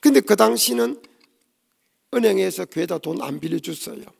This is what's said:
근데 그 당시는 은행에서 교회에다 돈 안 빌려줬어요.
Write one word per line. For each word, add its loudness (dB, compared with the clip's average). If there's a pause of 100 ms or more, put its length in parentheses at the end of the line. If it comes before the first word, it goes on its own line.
근데 6
그 2
당시는 0 (1120)
은행에서 0
교회에다 -4
돈 -6
안 -8
빌려줬어요. -8 (160)